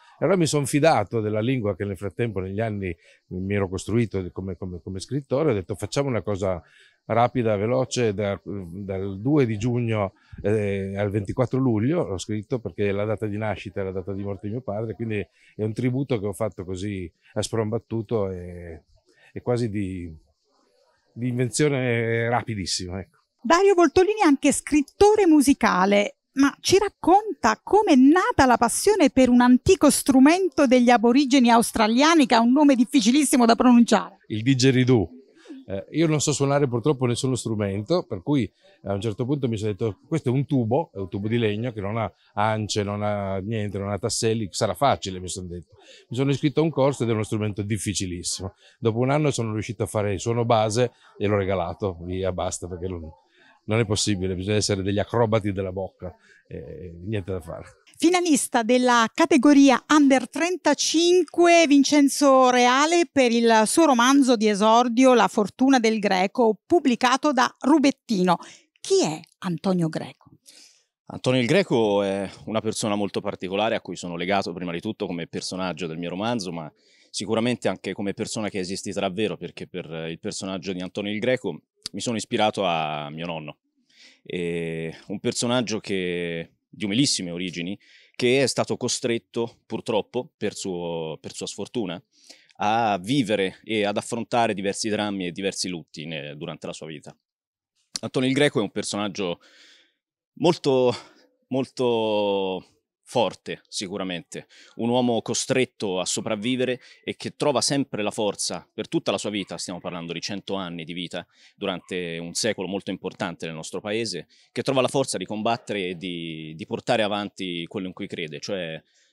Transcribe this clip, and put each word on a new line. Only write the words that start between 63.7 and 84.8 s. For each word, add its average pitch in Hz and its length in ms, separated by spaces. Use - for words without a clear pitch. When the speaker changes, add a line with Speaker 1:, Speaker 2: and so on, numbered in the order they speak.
Speaker 2:
romanzo 262 480
di 214 140
esordio 226 680
La 208 140
fortuna 254 500
del 220 220
Greco, 196 640
pubblicato 269 640
da 247 160
Rubettino. 240 800
Chi 381 240
è 185 160
Antonio 180 500
Greco? - 440
Speaker 3:
Antonio 127 340
il 120 60
Greco 117 560
è 98 260
una 107 140
persona 107 360
molto 104 240
particolare 101 560
a 92 40
cui 92 140
sono 87 220
legato 95 360
prima 87 200
di 85 80
tutto 104 260
come 85 220
personaggio 90 580
del 80 100
mio 85 140
romanzo, 98 400
ma 80 200
sicuramente 110 580
anche 95 240
come 101 200
persona 107 360
che 101 100
è - 20
esistita 92 380
davvero, 98 380
perché 87 320
per 82 420
il 82 80
personaggio 95 540
di 90 80
Antonio 101 320
il 107 80
Greco 104 420
mi 101 80
sono 117 160
ispirato 107 480
a 76 460
mio 80 160
nonno. 78 300
È 82 720